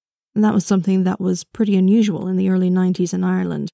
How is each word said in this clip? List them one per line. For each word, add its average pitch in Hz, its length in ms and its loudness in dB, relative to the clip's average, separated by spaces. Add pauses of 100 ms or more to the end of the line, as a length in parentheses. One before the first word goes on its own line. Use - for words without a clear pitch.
(340)
And 208 100 2
that 214 80 2
was 190 140 0
something 190 380 0
that 180 140 -2
was 180 260 -4
pretty 208 320 -2
unusual 202 520 2
in 185 80 -2
the 190 140 0
early 185 180 2
nineties 185 460 0
in 185 100 -2
Ireland. 180 500 -4